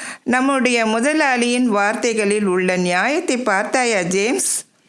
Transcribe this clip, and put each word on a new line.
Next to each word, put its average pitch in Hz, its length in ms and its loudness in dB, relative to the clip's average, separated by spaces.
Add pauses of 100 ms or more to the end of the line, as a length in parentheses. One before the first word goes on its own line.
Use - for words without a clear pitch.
(240)
"நம்முடைய 254 600 2
முதலாளியின் 247 840 0
வார்த்தைகளில் 214 760 0
உள்ள 185 320 0
நியாயத்தை 226 600 0
பார்த்தாயா 214 640 0
ஜேம்ஸ்?" 196 480 -2 (380)